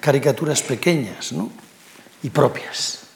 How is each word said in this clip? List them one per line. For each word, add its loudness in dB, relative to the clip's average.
caricaturas 2
pequeñas, -2
¿no? -4
Y -6
propias. 0